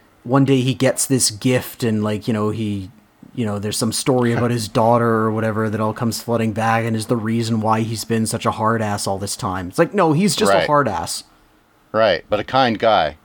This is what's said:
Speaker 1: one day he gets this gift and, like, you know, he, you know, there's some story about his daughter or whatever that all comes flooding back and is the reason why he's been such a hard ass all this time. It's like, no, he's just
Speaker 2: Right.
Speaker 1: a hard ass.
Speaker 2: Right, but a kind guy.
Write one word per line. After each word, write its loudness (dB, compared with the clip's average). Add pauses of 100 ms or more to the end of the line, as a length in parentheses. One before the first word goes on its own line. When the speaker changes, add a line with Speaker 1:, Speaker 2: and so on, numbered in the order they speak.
(240)
Speaker 1:
one 2
day 4
he 0
gets 0
this 2
gift -2
and, 0
like, -4
you 0
know, 0
he, -4 (460)
you -4
know, -4
there's -6
some -2
story 2
about 0
his -2
daughter 2
or 2
whatever -2
that -4
all -2
comes -4
flooding -2
back 0
and -2
is -4
the 0
reason -2
why 2
he's -4
been 0
such -4
a 0
hard 0
ass -4
all -2
this -8
time. -6
It's -14
like, 0
no, 2
he's 2
just 2
Speaker 2:
Right. 4
Speaker 1:
a -2
hard 2
ass. -6 (680)
Speaker 2:
Right, 2
but 0
a -4
kind 2
guy. 2